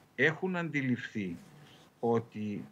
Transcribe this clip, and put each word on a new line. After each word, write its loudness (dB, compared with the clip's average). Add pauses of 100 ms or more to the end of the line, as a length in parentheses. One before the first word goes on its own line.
(140)
έχουν 2
αντιληφθεί -2 (640)
ότι, 0